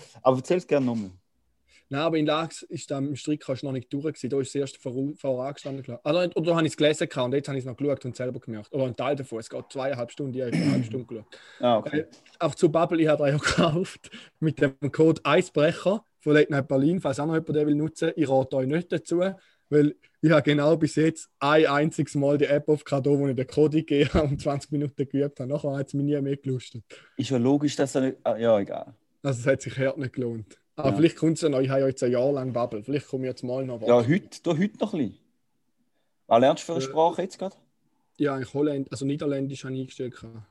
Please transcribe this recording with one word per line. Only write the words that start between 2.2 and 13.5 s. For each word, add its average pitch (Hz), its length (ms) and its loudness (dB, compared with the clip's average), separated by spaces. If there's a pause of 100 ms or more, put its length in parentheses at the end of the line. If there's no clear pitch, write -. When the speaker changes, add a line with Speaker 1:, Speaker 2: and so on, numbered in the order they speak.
Speaker 2:
Lax 151 360 -2
ist - 280 -12
da 139 80 -4
im 143 160 -4
Strick 151 320 -6
hast 131 160 -4
du 147 40 -8
noch 135 60 -6
nicht 131 200 -8
durch 143 140 -6
gewesen. 147 240 -6
Da 139 100 0
ist 131 80 -4
das 139 120 -6
erste 135 200 -8
vor-, 135 360 -6
vorangestanden, 135 680 -6
glaub 120 160 -12
ich. - 60 -8
Also, 151 120 2 (160)
oder 165 160 0
da 165 60 4
habe 165 100 2
ich 143 60 0
es - 40 -14
gelesen 151 320 2
gehabt 127 180 -2
und 123 80 -2
jetzt 143 120 -2
habe 139 120 -6
ich 127 60 -8
es 131 60 -10
noch 117 60 -12
geschaut 139 280 -2
und 123 120 -8
selber 127 240 -6
gemerkt. 107 320 -12
Oder 135 140 0
ein 120 100 -6
Teil 135 180 0
davon. 127 240 -8
Es 110 100 -12
geht 127 220 -10
zweieinhalb 131 400 -6
Stunden, 135 240 -8
ich 127 80 -4
habe 120 100 -4
eine 156 200 2
halbe 131 120 0
Stunde 117 220 -8
geschaut. 110 200 -14 (340)
Speaker 1:
Ah, 123 180 4
okay. 147 220 -2
Speaker 2:
Äh, 160 60 -6 (340)
auf 160 160 -2
zu 170 140 4
Bubble, 170 300 2
ich 160 60 4
habe 151 160 4
da 143 80 2
ja 143 60 2
<laughs> - 20 0
gekauft 170 720 -2 (300)